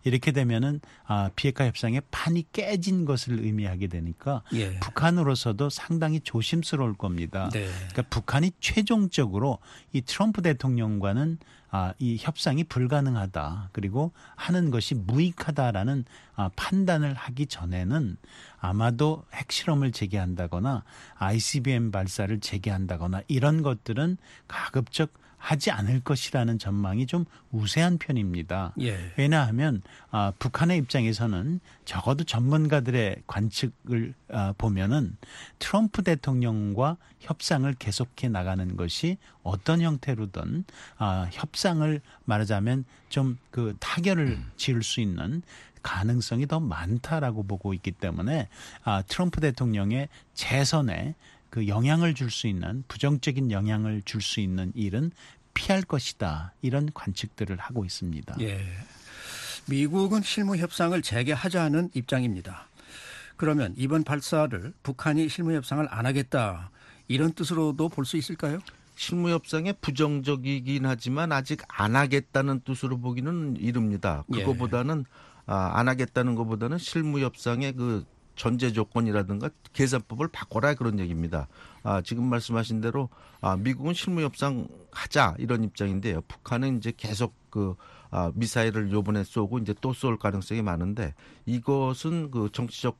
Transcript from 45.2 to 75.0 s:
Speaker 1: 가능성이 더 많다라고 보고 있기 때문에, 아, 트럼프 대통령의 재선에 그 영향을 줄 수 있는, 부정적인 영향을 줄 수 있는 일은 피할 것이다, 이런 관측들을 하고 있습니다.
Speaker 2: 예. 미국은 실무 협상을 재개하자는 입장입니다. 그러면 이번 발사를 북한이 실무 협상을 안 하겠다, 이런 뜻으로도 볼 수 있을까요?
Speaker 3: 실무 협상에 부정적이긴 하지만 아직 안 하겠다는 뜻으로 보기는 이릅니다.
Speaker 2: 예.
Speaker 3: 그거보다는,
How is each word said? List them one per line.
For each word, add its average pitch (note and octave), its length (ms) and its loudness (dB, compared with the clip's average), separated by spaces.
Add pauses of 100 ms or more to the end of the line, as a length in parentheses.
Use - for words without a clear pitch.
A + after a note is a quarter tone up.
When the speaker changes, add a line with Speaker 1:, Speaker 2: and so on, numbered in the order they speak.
Speaker 1:
가능성이 A#2 640 0
더 D#3+ 140 0
많다라고 A2+ 840 -2
보고 G2 300 -2
있기 F#2+ 180 -4
때문에, G2 560 -2 (380)
아, G2 200 2
트럼프 - 360 0
대통령의 B2 680 2 (260)
재선에 C3+ 840 0 (360)
그 G#2+ 160 0
영향을 D3 480 4
줄 B2 160 -2
수 - 160 -2
있는, G2 400 -2
부정적인 C3+ 640 0
영향을 G#2+ 500 0
줄 G#2+ 200 -4
수 - 180 -4
있는 F#2 340 0
일은 A2+ 380 0 (420)
피할 G3 300 2
것이다, E2+ 720 -4 (100)
이런 C#3 280 0
관측들을 G2 680 -6
하고 A2 280 -4
있습니다. E2+ 560 -6
Speaker 2:
예. G2+ 240 -4 (1040)
미국은 F3+ 560 2
실무 G3 340 0
협상을 F3 420 2
재개하자는 D3+ 920 0
입장입니다. A2+ 760 -2 (680)
그러면 C#3+ 400 2
이번 C#3+ 260 2
발사를 C#3+ 800 0
북한이 D3+ 480 0
실무 E3 240 -2
협상을 D3 380 0
안 A#2 160 -2
하겠다, A#2 640 0 (360)
이런 D3+ 260 2
뜻으로도 D#3 560 0
볼 C#3+ 160 -4
수 E3 120 -2
있을까요? D#3 400 -4 (380)
Speaker 3:
실무 F3 340 0
협상에 E3 440 0
부정적이긴 C#3 1120 0
하지만 C3 440 0
아직 C3+ 360 -2
안 G#2+ 280 2
하겠다는 C3+ 640 2
뜻으로 C3 360 -4
보기는 B2+ 600 -2
이릅니다. G2+ 680 0 (100)
Speaker 2:
예. A#2+ 60 0
Speaker 3:
그거보다는, B2 640 0 (400)